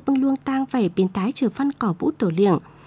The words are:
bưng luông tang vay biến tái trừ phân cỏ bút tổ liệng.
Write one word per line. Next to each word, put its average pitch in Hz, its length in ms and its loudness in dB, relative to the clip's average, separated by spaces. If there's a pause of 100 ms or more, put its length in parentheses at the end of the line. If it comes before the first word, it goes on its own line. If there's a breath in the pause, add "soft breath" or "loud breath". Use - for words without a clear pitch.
bưng 269 160 2
luông 269 140 0
tang 269 340 -4
vay 208 260 0
biến 185 120 2
tái 196 240 -2
trừ 233 160 0
phân 277 240 -2
cỏ 196 260 -2
bút 175 200 -2
tổ 175 120 0
liệng. 185 280 4 (280 loud breath)